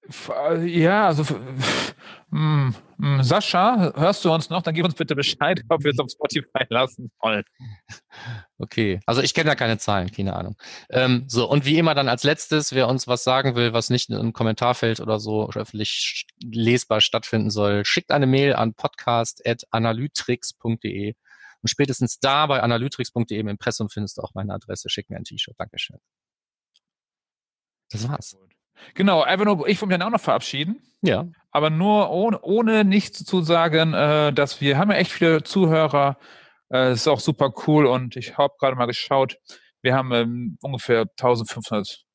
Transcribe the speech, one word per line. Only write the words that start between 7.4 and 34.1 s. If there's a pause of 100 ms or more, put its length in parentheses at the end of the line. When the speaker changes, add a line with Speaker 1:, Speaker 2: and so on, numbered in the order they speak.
Speaker 2:
Okay,
also
ich
kenne
da
keine
Zahlen,
keine
Ahnung. (340)
Ähm,
so,
und
wie
immer
dann
als
letztes,
wer
uns
was
sagen
will,
was
nicht
im
Kommentarfeld
oder
so
öffentlich
sch-, (180)
lesbar
stattfinden
soll,
schickt
eine
Mail
an
podcast
at
analytrix
punkt
de (480)
und
spätestens
da
bei
analytrix
punkt
de
im
Impressum
findest
du
auch
meine
Adresse.
Schick
mir
ein
T-Shirt,
Dankeschön. (1900)
Das
war's. (560)
Speaker 1:
Genau,
einfach
nur,
ich
wollte
mich
dann
auch
noch
verabschieden. (200)
Speaker 2:
Ja. (240)
Speaker 1:
Aber
nur
ohne,
ohne
nichts
zu
sagen,
äh,